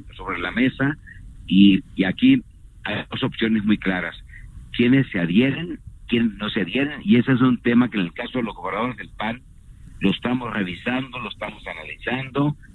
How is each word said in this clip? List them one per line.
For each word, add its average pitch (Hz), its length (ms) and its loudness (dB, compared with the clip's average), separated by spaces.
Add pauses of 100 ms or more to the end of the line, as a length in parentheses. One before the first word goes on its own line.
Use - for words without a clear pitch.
(160)
sobre 92 240 -8
la 87 120 -4
mesa, 135 460 0 (500)
y, 95 360 6 (120)
y 95 100 0
aquí 123 360 4 (440)
hay 101 260 -4
dos - 120 -4
opciones 110 420 0
muy 107 120 4
claras, 90 380 -4 (560)
quiénes 127 400 4
se 92 80 -4
adhieren, 123 600 2 (280)
quiénes 117 300 0
no 104 120 -4
se 104 120 -2
adhieren, 127 420 -4
y 107 140 6
ese 127 160 4
es 120 80 4
un 127 160 4
tema 120 320 4
que 107 80 -4
en 92 80 0
el 85 80 -8
caso 120 260 -6
de 120 60 -2
los 98 100 -8
gobernadores 101 400 -4
del 87 140 -16
pan 113 320 -8 (580)
lo 98 120 2
estamos 123 400 -4
revisando, 123 680 -6
lo 110 100 -8
estamos 104 380 -12
analizando, 120 880 -4 (200)